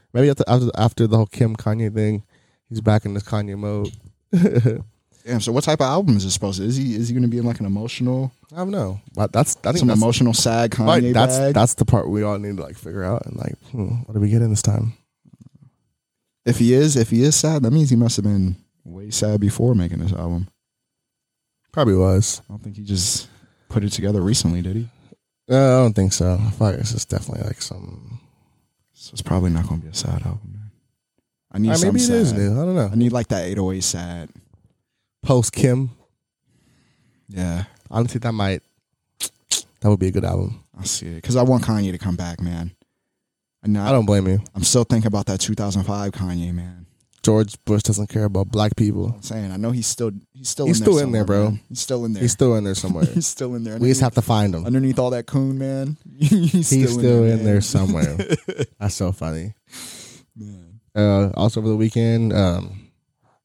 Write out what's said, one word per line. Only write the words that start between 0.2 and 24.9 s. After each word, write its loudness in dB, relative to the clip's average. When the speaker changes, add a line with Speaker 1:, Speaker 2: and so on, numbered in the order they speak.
Speaker 1:
after, 2
after, 4
after 2
the 4
whole 4
Kim 0
Kanye -2
thing, -2
he's -6
back 2
in -6
this -6
Kanye -6
mode. -4
<laughs> 2
Speaker 2:
Damn. -2
So -2
what 0
type 2
of 2
album 2
is 0
this -2
supposed -4
to? -4
Is -2
he, -2
is -2
he -2
gonna 2
be -2
in, -2
like, -2
an -6
emotional? -2
Speaker 1:
I -20
don't -6
know. -4
But -2
that's, 0
I -20
think 0
Speaker 2:
Some 4
Speaker 1:
that's, 4
Speaker 2:
emotional, 4
sad 0
Kanye -2
Speaker 1:
but 4
that's, 4
Speaker 2:
bag? 2
Speaker 1:
that's 4
the 0
part 2
we -2
all -2
need -8
to, -8
like, -14
figure -8
out. -2
And, -12
like, -8
hmm, -4
what -6
are 0
we 2
getting 4
this 0
time? 0
Speaker 2:
If 2
he 6
is, 4
if 2
he 4
is 4
sad, 0
that 2
means 4
he 4
must 2
have 0
been 2
way -16
sad 0
before 2
making 0
this -2
album. -4
Speaker 1:
Probably 4
was. 2
Speaker 2:
I -16
don't -12
think -12
he -14
just -4
put 0
it 0
together -2
recently, 0
did -4
he? -6